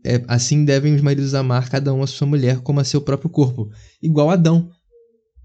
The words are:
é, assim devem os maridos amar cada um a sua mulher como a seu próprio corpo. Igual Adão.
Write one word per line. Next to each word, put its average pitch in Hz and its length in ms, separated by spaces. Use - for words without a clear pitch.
é, 120 220
assim 123 360
devem 143 300
os 143 80
maridos 139 320
amar 127 360
cada 139 240
um 135 100
a 135 40
sua 143 200
mulher 131 340
como 143 180
a 139 40
seu 143 180
próprio 139 280
corpo. 120 400
Igual 147 280
Adão. 170 400